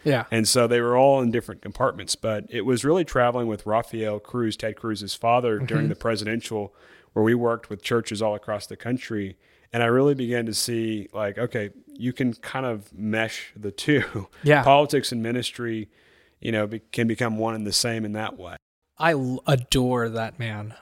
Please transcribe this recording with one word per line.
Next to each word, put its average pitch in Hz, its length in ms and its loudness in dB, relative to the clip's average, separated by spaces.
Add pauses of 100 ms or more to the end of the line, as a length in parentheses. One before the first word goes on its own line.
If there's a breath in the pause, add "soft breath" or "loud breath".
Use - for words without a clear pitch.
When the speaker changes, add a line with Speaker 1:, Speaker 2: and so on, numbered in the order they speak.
Speaker 1:
Yeah. 127 260 2
Speaker 2:
And 113 180 2
so 123 180 4
they 120 140 4
were 120 160 2
all 135 240 6
in 120 100 2
different 110 300 -4
compartments, 104 560 -4
but 107 320 -4
it 117 140 -6
was 123 220 0
really 165 200 2
traveling 123 440 0
with 104 180 -6
Rafael 107 540 -2
Cruz, 113 360 -4
Ted 107 200 -6
Cruz's 104 380 -6
father, 117 440 2
Speaker 1:
Mm-hmm. 101 80 -4
Speaker 2:
during 147 220 0
the 160 80 -2
presidential, 110 800 -4 (380 soft breath)
where 107 120 2
we 113 100 6
worked 117 340 0
with 101 140 -12
churches 110 400 -2
all 107 120 0
across 104 320 -6
the - 100 -14
country. 107 600 -4 (380 soft breath)
And 117 80 2
I 120 40 4
really 131 280 4
began 120 320 -2
to 107 80 -4
see, 110 580 -2
like, 101 260 -4
okay, 113 320 -4 (240)
you 120 180 -4
can 127 220 0
kind - 320 -8
of 110 260 -6
mesh 110 640 -4
the 104 140 -8
two. - 640 0
<laughs> - 60 -20
Speaker 1:
Yeah. 147 200 6
Speaker 2:
Politics 139 500 6
and 117 100 -4
ministry, 117 640 -4 (520 soft breath)
you 113 120 -4
know, 107 140 0
be-, 107 140 -8 (100)
can 117 160 0
become 113 320 0
one 113 160 0
and 107 120 -4
the 101 60 -4
same 113 320 0
in 104 80 -6
that 107 260 -6
way. 87 180 -14 (420)
Speaker 1:
I 165 140 4
l-, 127 340 -2
adore 123 600 2
that 110 300 -6
man. 110 440 -8